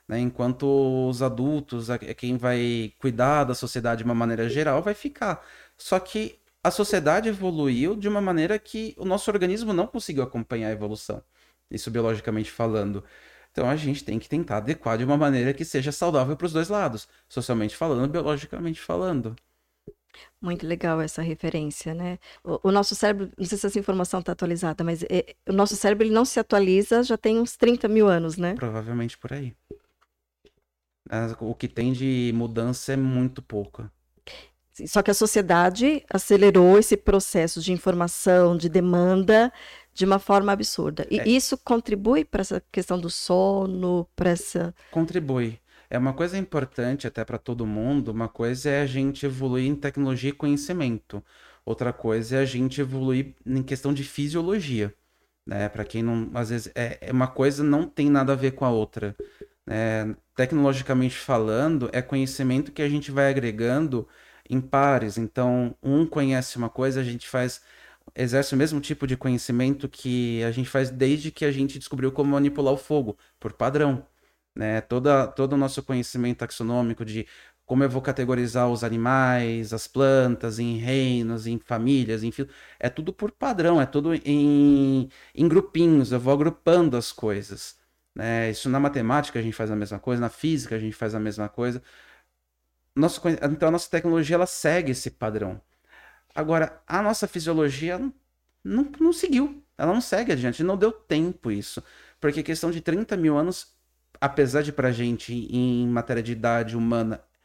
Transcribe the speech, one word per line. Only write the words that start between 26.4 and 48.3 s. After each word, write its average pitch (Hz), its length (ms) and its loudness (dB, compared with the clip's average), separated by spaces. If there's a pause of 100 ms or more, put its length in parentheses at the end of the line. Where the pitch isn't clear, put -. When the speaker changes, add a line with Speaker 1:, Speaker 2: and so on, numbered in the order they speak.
Speaker 2:
atualiza 202 640 4
já 247 160 0
tem 220 200 2
uns 233 180 -2
trinta 240 320 2
mil 214 200 6
anos, 165 280 2
né? 180 240 -4
Speaker 1:
Provavelmente 117 560 -4
por - 160 -14
aí. 135 240 -10 (1500)
As, 113 300 -4
o 113 140 -6
que 120 140 -8
tem 127 240 0
de 127 420 0
mudança 117 600 -2
é - 20 0
muito 127 460 0
pouca. 104 500 -10 (800)
Speaker 2:
Sim, - 140 -14
só 196 160 0
que 208 80 2
a 202 40 4
sociedade 202 960 2
acelerou 190 680 8
esse 220 180 6
processo 190 640 0
de 180 120 -2
informação, 175 840 4
de 170 120 -2
demanda, 185 840 4 (400)
de - 120 -2
uma 196 140 4
forma 202 340 4
absurda. 160 580 -4
E - 80 0
Speaker 1:
É. - 100 0
Speaker 2:
isso 254 300 2
contribui 233 640 2
pra 196 180 -4
essa - 280 -4
questão 180 280 -2
do 170 120 -6
sono, 185 1040 0
pra 175 160 2
essa 175 440 -4 (160)
Speaker 1:
Contribui. 139 680 -2 (300)
É 127 80 -2
uma 131 140 0
coisa 175 260 -4
importante 135 680 -4
até 113 180 -6
pra 117 140 -6
todo 117 280 -6
mundo, 113 440 -2
uma 113 180 -4
coisa 127 420 -4